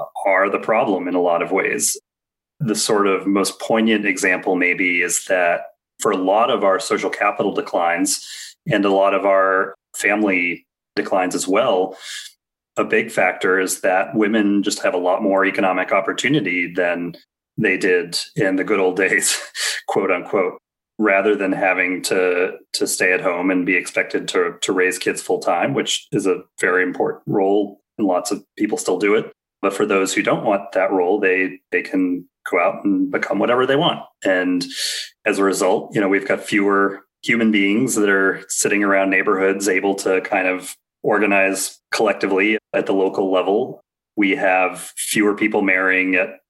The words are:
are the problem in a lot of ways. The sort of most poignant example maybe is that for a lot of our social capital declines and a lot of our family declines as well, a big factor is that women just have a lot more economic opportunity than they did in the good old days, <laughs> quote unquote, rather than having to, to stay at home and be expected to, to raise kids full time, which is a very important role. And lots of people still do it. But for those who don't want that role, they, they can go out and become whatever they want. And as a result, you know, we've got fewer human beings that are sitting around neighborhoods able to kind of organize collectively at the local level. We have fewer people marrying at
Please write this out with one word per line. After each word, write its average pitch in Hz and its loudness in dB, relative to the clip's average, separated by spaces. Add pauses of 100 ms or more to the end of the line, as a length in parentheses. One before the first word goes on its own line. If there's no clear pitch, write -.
(260)
are 98 4
the - -2
problem 110 0
in 90 -2
a 90 2
lot 85 2
of 85 -4
ways. 98 0 (600)
The 107 0
sort 101 2
of 92 0
most 98 0
poignant 110 2
example 92 0
maybe 90 0
is 87 -2
that 87 0 (380)
for 113 0
a 95 0
lot 98 2
of 107 0
our 95 4
social 101 -2
capital 101 -2
declines 87 -2 (420)
and 101 2
a 98 4
lot 98 4
of 98 0
our 95 2 (200)
family 95 0 (300)
declines 92 -2
as 90 -4
well, 95 0 (800)
a 113 0
big 110 0
factor 92 0
is 92 -2
that 95 0
women 101 2
just 101 -4
have 98 0
a 92 -2
lot 90 0
more 95 2
economic 92 -2
opportunity 95 0
than 87 -2 (440)
they 98 2
did 90 0 (180)
in 95 0
the 95 -2
good 101 0
old 92 2
days, 101 0 (300)
<laughs> - -8
quote 98 0
unquote, 90 -2 (400)
rather 101 4
than 98 -2
having 92 0
to, 92 0 (160)
to 98 -2
stay 95 0
at 87 0
home 90 0
and 90 0
be 90 2
expected 87 -4
to, 85 -2
to - -2
raise 92 0
kids 92 -4
full 90 -2
time, 95 0
which - -4
is 98 -2
a 90 0 (180)
very 92 2
important - -4
role. 101 0 (160)
And 104 0
lots 90 0
of 98 -6 (140)
people 107 -2
still 92 -2
do 101 4
it. 113 -2 (300)
But 98 0
for - 0
those 98 2
who 101 0
don't 127 0
want 101 -2
that 107 2
role, 95 2
they, 92 0 (120)
they 90 0
can 90 -2 (220)
go 92 2
out - 0
and 95 2
become 110 -2
whatever 123 2
they 135 2
want. 151 0 (220)
And 90 0 (600)
as 104 0
a 98 2
result, 95 0
you 110 2
know, 98 2
we've 95 2
got - 0
fewer 98 0 (180)
human 117 2
beings 107 2
that 104 2
are 98 0
sitting 104 0
around 98 2
neighborhoods 95 0
able 95 0
to 95 0
kind 92 -2
of 92 -6 (280)
organize 98 0 (120)
collectively 101 0 (160)
at 98 -2
the 104 -2
local 95 0
level. 95 0 (340)
We 101 2
have 92 0
fewer 104 0
people 104 0
marrying 92 0
at 95 -2 (100)